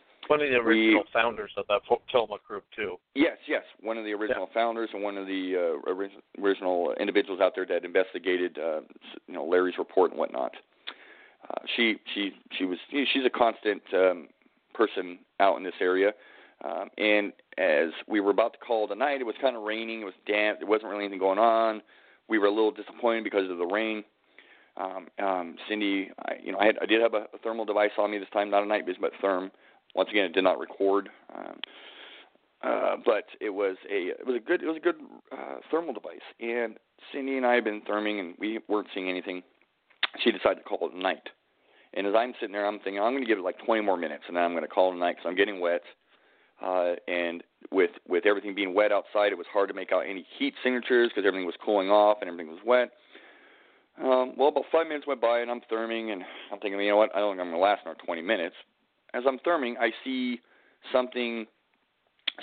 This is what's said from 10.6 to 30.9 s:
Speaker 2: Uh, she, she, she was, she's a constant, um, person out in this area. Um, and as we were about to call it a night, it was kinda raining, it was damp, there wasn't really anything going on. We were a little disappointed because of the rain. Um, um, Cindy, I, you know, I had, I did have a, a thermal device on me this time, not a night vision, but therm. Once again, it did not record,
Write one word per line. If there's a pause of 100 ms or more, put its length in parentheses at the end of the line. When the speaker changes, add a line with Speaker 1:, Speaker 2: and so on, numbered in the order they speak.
Speaker 2:
Uh, (100)
she, (140)
she, (180)
she
was, (140)
she's
a
constant, (120)
um, (460)
person (220)
out
in
this
area. (500)
Um,
and (240)
as (180)
we
were
about
to
call
it
a
night,
it
was
kinda
raining,
it
was (120)
damp,
there
wasn't
really
anything
going
on. (460)
We
were
a
little
disappointed
because
of
the
rain. (720)
Um, (100)
um, (120)
Cindy, (140)
I,
you
know,
I
had,
I
did
have
a,
a
thermal
device
on
me
this
time,
not
a
night
vision,
but (100)
therm. (460)
Once
again,
it
did
not
record, (240)